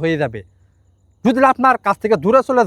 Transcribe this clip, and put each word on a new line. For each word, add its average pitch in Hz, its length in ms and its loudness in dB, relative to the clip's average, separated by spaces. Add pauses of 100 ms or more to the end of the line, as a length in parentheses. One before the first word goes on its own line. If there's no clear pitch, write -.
হয়ে 165 200 -2
যাবে। 113 200 -6 (840)
যদি 240 140 2 (140)
আপনার 254 220 0 (100)
কাছ 196 180 0
থেকে 214 200 0
দূরে 240 240 2
চলে 247 200 0